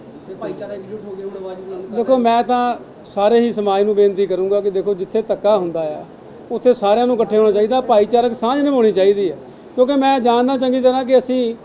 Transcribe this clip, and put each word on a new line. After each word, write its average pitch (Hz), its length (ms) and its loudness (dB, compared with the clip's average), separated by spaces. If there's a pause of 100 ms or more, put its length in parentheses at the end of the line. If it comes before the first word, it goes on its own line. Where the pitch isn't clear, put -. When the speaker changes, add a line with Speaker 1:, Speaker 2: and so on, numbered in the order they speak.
(280)
Speaker 1:
ਤੇ 190 60 -12
ਭਾਈਚਾਰਾ 202 400 -12
ਇਕਜੁੱਟ 196 300 -14
ਹੋ 202 60 -14
ਕੇ 190 120 -14
ਹੁਣ 190 220 -12
ਆਵਾਜ਼ 185 160 -12
ਬੁਲੰਦ 190 300 -14
ਕਰ 208 60 -8
Speaker 2:
ਦੇਖੋ, 233 120 -2
Speaker 1:
ਰਿਹਾ। 262 100 2
Speaker 2:
ਮੈਂ 233 240 0
ਤਾਂ 247 340 -2 (380)
ਸਾਰੇ 220 260 2
ਹੀ 240 120 0
ਸਮਾਜ 202 300 0
ਨੂੰ 208 120 0
ਬੇਨਤੀ 202 320 2
ਕਰੂੰਗਾ 190 340 0
ਕਿ 202 100 -2
ਦੇਖੋ, 190 240 -2
ਜਿੱਥੇ 190 280 -4
ਧੱਕਾ 202 360 0
ਹੁੰਦਾ 170 220 -4
ਆ, 151 240 -8 (460)
ਉੱਥੇ 240 240 2
ਸਾਰਿਆਂ 214 320 2
ਨੂੰ 247 100 0
ਇਕੱਠੇ 214 220 0
ਹੋਣਾ 214 120 4
ਚਾਹੀਦਾ, 214 300 2
ਭਾਈਚਾਰਕ 233 540 2
ਸਾਂਝ 247 280 0
ਨਿਭਾਉਣੀ 254 300 2
ਚਾਹੀਦੀ 196 380 2
ਹੈ। 143 60 -10 (380)
ਕਿਉਂਕਿ 254 220 2
ਮੈਂ 269 240 2
ਜਾਣਦਾ 240 360 2
ਚੰਗੀ 254 240 0
ਤਰ੍ਹਾਂ 254 240 2
ਕਿ 254 140 4
ਅਸੀਂ 254 360 -2 (100)